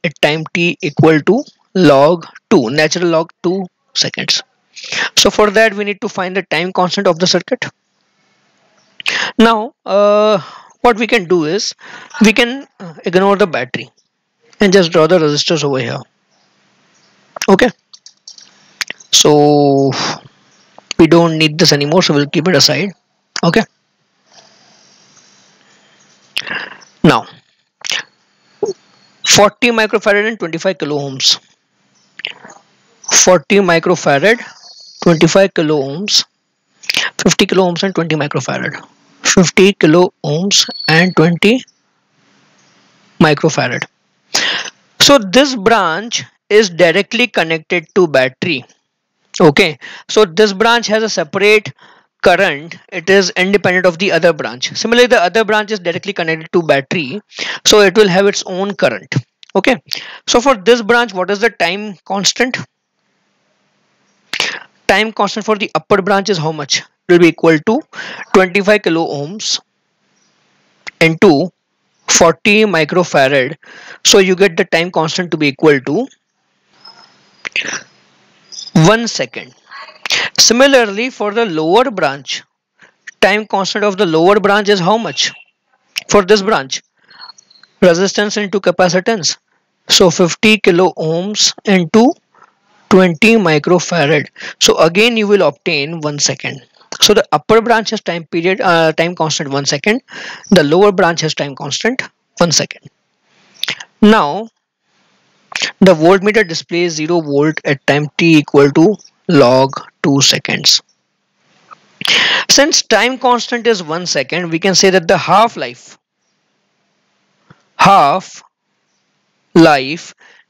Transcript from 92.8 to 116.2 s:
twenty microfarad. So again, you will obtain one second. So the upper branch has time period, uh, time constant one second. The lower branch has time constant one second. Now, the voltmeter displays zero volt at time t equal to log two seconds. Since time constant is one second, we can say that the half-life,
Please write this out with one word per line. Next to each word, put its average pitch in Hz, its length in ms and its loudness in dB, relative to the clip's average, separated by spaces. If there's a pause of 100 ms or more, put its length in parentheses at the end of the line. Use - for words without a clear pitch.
twenty 185 460 4
microfarad. 160 920 0 (340)
So - 180 2
again, 202 380 2
you 214 120 0
will 202 140 2
obtain 151 580 -4
one 147 180 -6
second. 135 440 -6 (380)
So 208 140 2
the 202 180 2
upper 214 280 2
branch 220 300 0
has 214 100 -6
time 170 240 -8
period, 175 360 -4
uh, 165 320 2
time 170 220 -2
constant 156 360 -6
one 139 160 -4
second. 208 360 -2 (480)
The 165 140 4
lower 180 280 4
branch 175 280 0
has 156 140 -6
time 143 200 -8
constant 160 480 -6 (360)
one 170 140 2
second. - 360 -6 (1160)
Now, 208 460 2 (1300)
the 185 140 6
voltmeter 190 520 2
displays 170 460 -6
zero 156 280 -2
volt 147 440 0
at 147 220 -4
time 147 300 0
t 165 220 4
equal 143 340 4
to 170 240 4 (320)
log 131 440 4 (300)
two 139 180 0
seconds. - 600 -2 (1700)
Since 285 340 0
time 233 360 0
constant 240 480 -2
is 214 160 0
one 165 240 -8
second, 160 440 -6
we 165 80 -2
can 190 160 0
say 196 160 2
that 180 180 2
the 196 80 4
half-life, 165 800 -2 (1800)